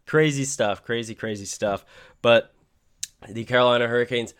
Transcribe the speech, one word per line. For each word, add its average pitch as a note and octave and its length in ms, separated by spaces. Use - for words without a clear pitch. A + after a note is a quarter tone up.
crazy D3+ 360
stuff. G#2+ 400
Crazy, A#2 300
crazy G#2 320
stuff. G2 400
But A#2 280
the A2 160
Carolina B2 420
Hurricanes A#2+ 520